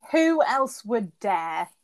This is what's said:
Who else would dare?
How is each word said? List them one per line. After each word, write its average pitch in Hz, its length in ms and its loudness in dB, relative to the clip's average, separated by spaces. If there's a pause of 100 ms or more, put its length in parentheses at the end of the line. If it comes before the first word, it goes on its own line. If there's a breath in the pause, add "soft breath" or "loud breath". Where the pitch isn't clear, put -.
(120)
Who 320 300 4
else 269 420 0
would 208 340 -4
dare? 165 500 -4 (160)